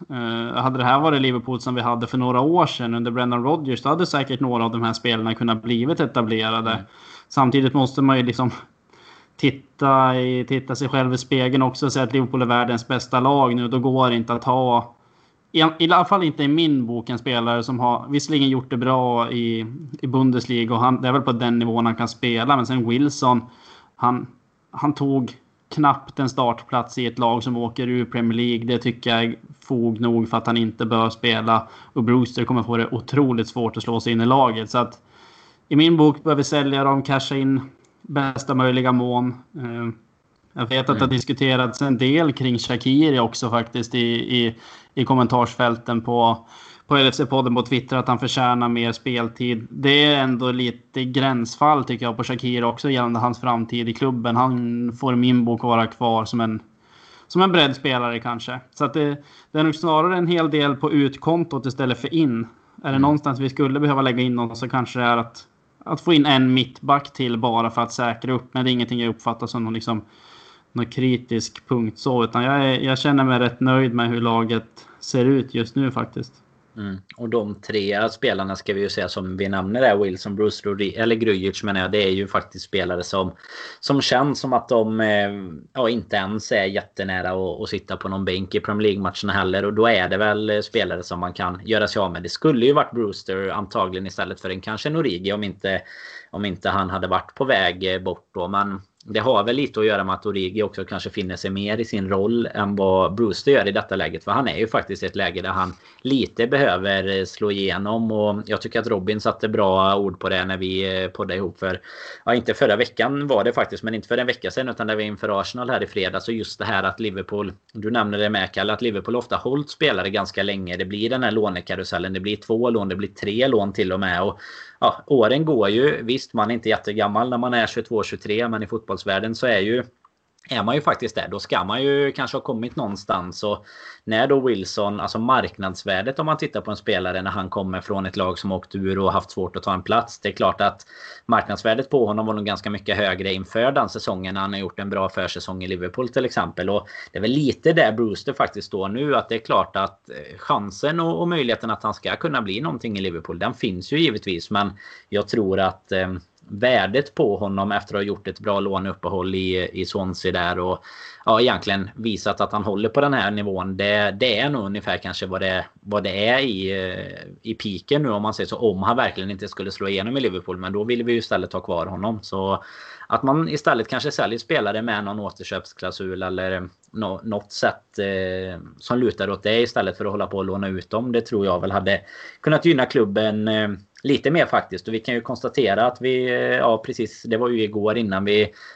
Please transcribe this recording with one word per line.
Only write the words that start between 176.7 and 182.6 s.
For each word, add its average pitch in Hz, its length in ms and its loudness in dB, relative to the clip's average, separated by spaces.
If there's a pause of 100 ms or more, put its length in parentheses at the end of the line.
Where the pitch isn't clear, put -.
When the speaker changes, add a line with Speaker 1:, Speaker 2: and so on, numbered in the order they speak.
Speaker 2:
nå-, 98 320 -6
något 104 280 -6
sätt, - 480 -2
eh, 92 640 -4 (160)
som - 200 -2
lutar 101 320 0
åt 98 140 -6
det 113 180 2
istället 104 360 0
för 104 80 -6
att 101 60 -2
hålla 98 160 -2
på 98 100 -6
och 95 80 -2
låna 98 220 -4
ut 92 220 -6
dem. 120 220 -2
Det 117 100 2
tror 107 240 -2
jag 90 160 0
väl 98 100 -2
hade 98 300 0 (400)
kunnat 151 240 2